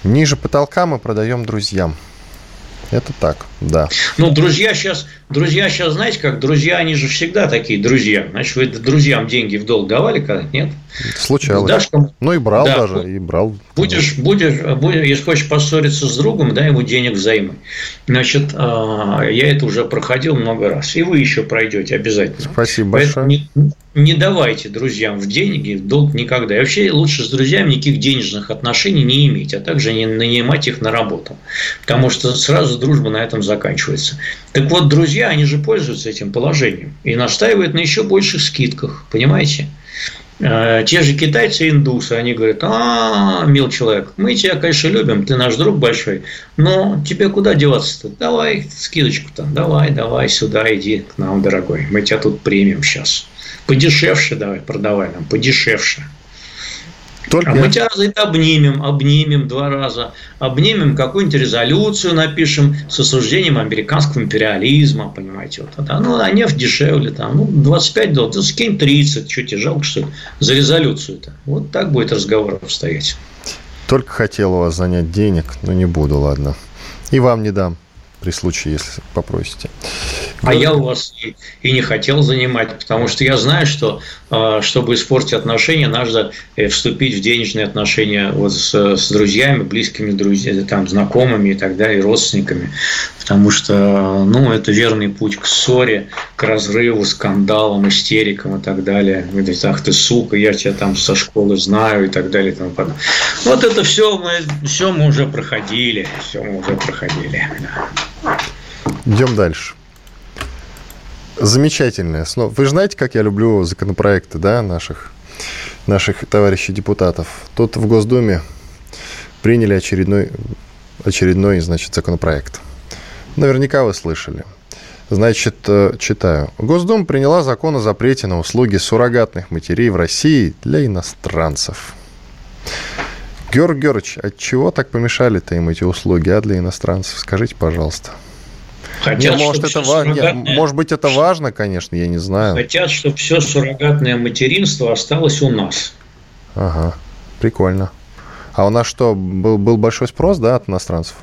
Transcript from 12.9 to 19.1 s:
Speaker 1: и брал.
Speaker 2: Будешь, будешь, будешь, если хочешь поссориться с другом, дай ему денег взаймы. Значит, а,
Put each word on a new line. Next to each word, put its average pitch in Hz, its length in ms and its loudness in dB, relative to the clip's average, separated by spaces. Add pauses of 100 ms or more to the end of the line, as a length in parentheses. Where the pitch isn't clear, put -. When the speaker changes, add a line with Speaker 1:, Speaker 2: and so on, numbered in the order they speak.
Speaker 1:
и 95 80 -6
брал. 95 380 -2 (200)
Speaker 2:
Будешь, 160 420 0
будешь, 156 420 2 (160)
будешь, 156 300 2
если 139 180 0
хочешь 151 240 0
поссориться 147 580 0
с 127 120 -2
другом, 151 340 2
дай 147 140 2
ему 127 160 4
денег 123 300 0
взаймы. 98 420 0 (520)
Значит, 135 460 2
а, 110 720 -2